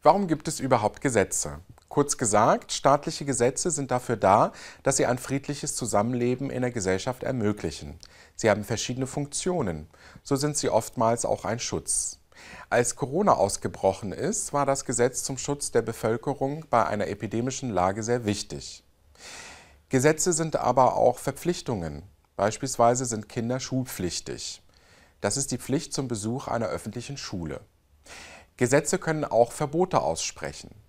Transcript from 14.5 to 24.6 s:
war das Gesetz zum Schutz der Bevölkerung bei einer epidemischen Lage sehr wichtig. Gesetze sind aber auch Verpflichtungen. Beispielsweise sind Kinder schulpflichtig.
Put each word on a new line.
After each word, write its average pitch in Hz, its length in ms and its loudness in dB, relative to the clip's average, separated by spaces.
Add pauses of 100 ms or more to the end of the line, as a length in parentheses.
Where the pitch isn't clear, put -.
war 143 140 2
das 139 180 0
Gesetz 123 380 2
zum 131 160 -6
Schutz - 320 -4
der 117 100 4
Bevölkerung 131 880 -2
bei 113 160 6
einer 101 220 -2
epidemischen 113 640 -4
Lage 95 320 2
sehr 120 220 -2
wichtig. - 580 -4 (1040)
Gesetze 156 440 4
sind 156 220 -2
aber 123 400 4
auch 120 220 4
Verpflichtungen. 92 840 -4 (320)
Beispielsweise 120 680 2
sind 110 220 -6
Kinder 123 320 -4
schulpflichtig. - 1000 -6 (600)